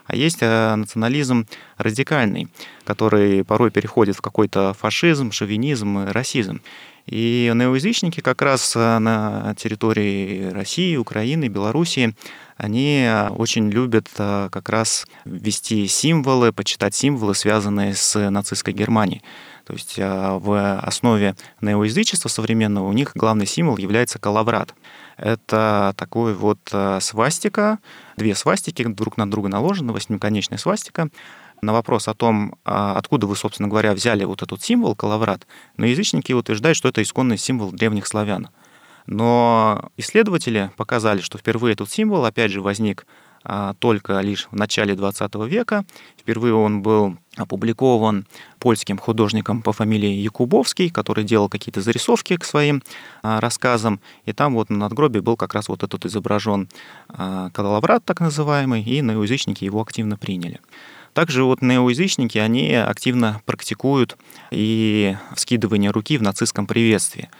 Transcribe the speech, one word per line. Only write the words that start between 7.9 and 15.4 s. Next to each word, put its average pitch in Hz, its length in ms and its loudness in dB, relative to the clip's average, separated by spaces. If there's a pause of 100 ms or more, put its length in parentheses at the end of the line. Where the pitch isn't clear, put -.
как 131 220 -2
раз, 139 340 2
э, 113 220 4
на 107 580 0
территории 101 920 -2
России, 156 460 -2
Украины, 123 520 -2
Белоруссии, 113 640 0 (420)
они, 131 480 0
э, 107 240 2
очень 110 420 0
любят, 113 380 0 (100)
э, 101 320 -2
как - 180 -10
раз 110 380 -2 (180)
ввести 104 640 -4